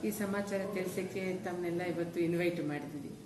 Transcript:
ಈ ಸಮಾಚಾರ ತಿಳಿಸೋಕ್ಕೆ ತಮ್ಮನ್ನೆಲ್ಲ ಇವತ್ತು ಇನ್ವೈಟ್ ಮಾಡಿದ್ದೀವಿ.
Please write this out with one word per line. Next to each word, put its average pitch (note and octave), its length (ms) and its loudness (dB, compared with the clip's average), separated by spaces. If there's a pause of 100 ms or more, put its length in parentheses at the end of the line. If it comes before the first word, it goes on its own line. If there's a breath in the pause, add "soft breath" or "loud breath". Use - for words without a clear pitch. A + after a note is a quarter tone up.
ಈ G#3+ 60 2
ಸಮಾಚಾರ G3+ 480 0 (140)
ತಿಳಿಸೋಕ್ಕೆ F#3 720 0
ತಮ್ಮನ್ನೆಲ್ಲ F3 360 0
ಇವತ್ತು E3+ 380 0
ಇನ್ವೈಟ್ E3+ 480 4
ಮಾಡಿದ್ದೀವಿ. D3 460 -4 (120)